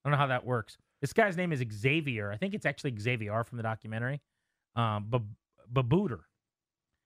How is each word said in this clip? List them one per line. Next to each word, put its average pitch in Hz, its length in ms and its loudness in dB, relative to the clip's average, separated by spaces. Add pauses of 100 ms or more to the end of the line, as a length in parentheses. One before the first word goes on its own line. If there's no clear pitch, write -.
don't - 20 2
know 143 60 4
how 139 100 2
that 127 180 0
works. 120 320 -2 (240)
This 139 120 -2
guy's 202 220 4
name 175 160 0
is 127 200 0
Xavier. 117 600 0
I 104 60 -6
think 196 160 -4
it's 214 140 -4
actually 135 280 -4
Xavier 110 480 0
from 120 140 -12
the 113 60 -6
documentary. 110 580 -4 (540)
Um, 107 340 2
Bab-, 113 260 -2 (360)
Babooter. 127 540 2 (800)